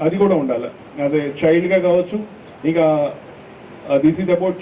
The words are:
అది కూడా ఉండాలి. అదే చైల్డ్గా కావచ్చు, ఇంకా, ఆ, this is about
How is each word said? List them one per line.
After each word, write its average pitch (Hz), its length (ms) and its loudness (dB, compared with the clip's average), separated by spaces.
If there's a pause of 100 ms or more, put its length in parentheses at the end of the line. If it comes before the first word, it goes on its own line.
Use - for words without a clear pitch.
అది 165 160 0
కూడా 190 180 4
ఉండాలి. 127 680 -4
అదే 143 300 -2 (120)
చైల్డ్గా 180 340 2
కావచ్చు, 180 400 0 (460)
ఇంకా, 156 480 2 (760)
ఆ, 139 60 2
this 151 180 4
is 185 120 -4
about 180 360 0